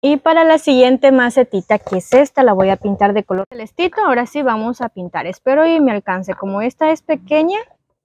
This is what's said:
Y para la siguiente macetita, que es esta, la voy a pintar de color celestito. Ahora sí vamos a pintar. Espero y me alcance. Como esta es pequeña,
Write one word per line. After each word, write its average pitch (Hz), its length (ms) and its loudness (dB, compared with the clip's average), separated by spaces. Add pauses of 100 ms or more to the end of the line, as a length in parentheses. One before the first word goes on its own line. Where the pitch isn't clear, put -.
Y 285 120 2
para 320 260 0
la 320 160 4
siguiente 262 540 4
macetita, 240 680 0
que - 200 -6
es - 140 -6
esta, 277 300 2
la 233 120 4
voy 190 160 2
a 196 60 0
pintar 202 360 -2
de 208 100 -2
color 196 260 -6
celestito. 339 560 -6
Ahora 247 220 0
sí 294 160 -6
vamos 233 380 -4
a 240 80 -6
pintar. 180 400 -10
Espero 269 360 -2
y 330 160 2
me 262 120 2
alcance. 190 420 -6
Como 196 260 -8
esta 262 300 -2
es 320 120 -2
pequeña, 311 580 -2 (440)